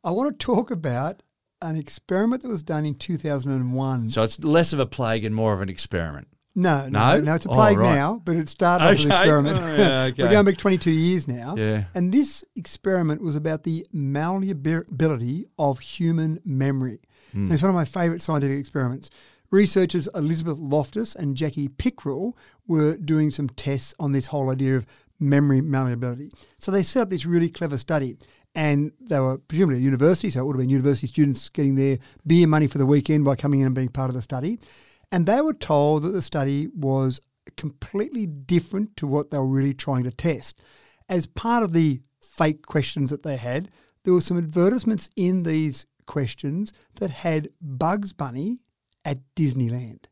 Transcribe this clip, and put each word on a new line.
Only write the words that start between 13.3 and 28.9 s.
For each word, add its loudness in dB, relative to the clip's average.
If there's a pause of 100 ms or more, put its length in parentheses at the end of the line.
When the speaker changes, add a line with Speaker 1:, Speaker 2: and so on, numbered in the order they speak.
Speaker 1:
about -4
the -4
malleability -2 (120)
of 0
human -2
memory. -2 (320)
Speaker 2:
Hmm. -4
Speaker 1:
And 0
it's 2
one 2
of 2
my 0
favourite -2
scientific -2
experiments. -6 (420)
Researchers 2
Elizabeth -2
Loftus -2
and -4
Jackie -4
Pickrell -4 (340)
were 2
doing 0
some -4
tests -6
on -2
this 0
whole -2
idea 0
of -2 (320)
memory 4
malleability. -4 (300)
So -4
they 2
set 0
up -4
this -4
really 2
clever -4
study, -2 (380)
and 0